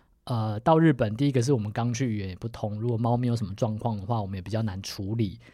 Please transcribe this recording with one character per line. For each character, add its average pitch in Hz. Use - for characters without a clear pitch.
呃， 110
到 160
日 160
本， 113
第 139
一 143
个 127
是 127
我 131
们 104
刚 120
去， 127
语 107
言 95
也 92
不 -
通， 107
如 113
果 120
猫 117
咪 123
有 120
什 117
么 92
状 110
况 110
的 95
话， 110
我 98
们 98
也 92
比 92
较 110
难 98
处 101
理。 107